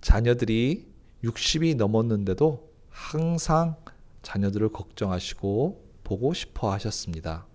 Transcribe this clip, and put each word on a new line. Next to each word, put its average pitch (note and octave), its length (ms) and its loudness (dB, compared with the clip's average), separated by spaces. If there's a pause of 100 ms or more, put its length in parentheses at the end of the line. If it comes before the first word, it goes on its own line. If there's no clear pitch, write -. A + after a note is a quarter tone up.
자녀들이 A#2+ 840 2 (360)
육십이 D#3 520 0
넘었는데도 A2+ 920 2 (200)
항상 E3 880 0 (440)
자녀들을 G2+ 480 0
걱정하시고 G2+ 1120 -4 (200)
보고 A#2+ 300 -2
싶어 - 400 -4
하셨습니다. E2+ 800 -6